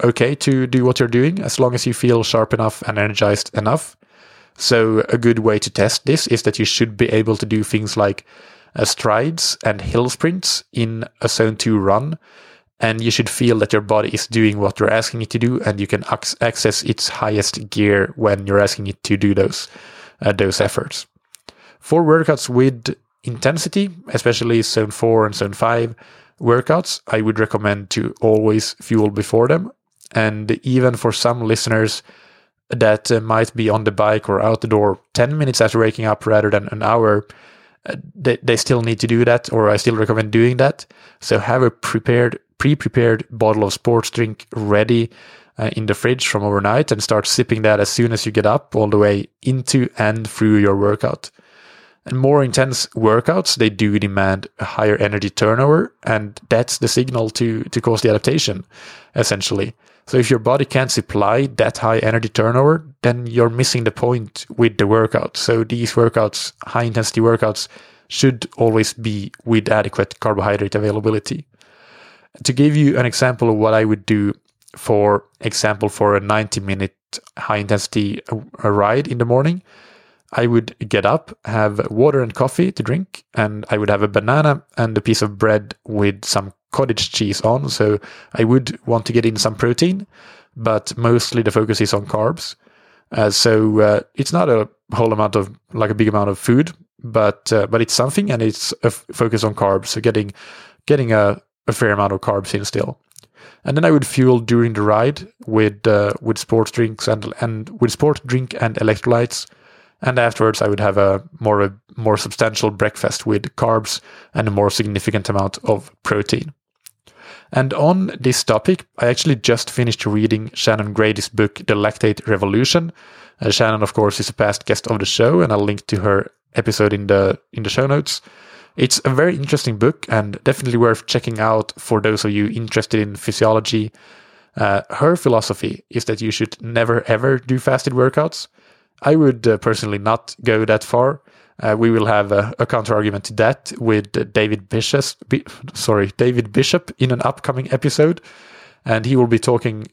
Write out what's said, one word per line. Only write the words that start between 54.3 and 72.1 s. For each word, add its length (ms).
a 60
higher 320
energy 340
turnover, 720
and 360
that's 300
the 100
signal 420
to, 340
to 160
cause 200
the 80
adaptation, 560
essentially. 600
So 100
if 140
your 80
body 260
can't 260
supply 560
that 320
high 200
energy 320
turnover, 560
then 240
you're 240
missing 340
the 60
point 560
with 220
the 80
workout. 500
So 260
these 300
workouts, 600
high 200
intensity 360
workouts, 480
should 480
always 380
be 360
with 240
adequate 520
carbohydrate 540
availability. 720